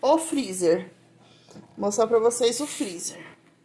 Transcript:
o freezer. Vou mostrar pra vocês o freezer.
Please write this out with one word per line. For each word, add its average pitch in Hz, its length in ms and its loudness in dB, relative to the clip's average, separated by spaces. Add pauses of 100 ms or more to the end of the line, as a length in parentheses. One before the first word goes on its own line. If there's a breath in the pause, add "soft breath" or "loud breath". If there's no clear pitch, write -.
o 294 160 4
freezer. 185 720 0 (880 loud breath)
Vou 202 80 -4
mostrar 214 220 0
pra 233 120 2
vocês 233 400 2
o 294 80 -4
freezer. - 580 -8 (400)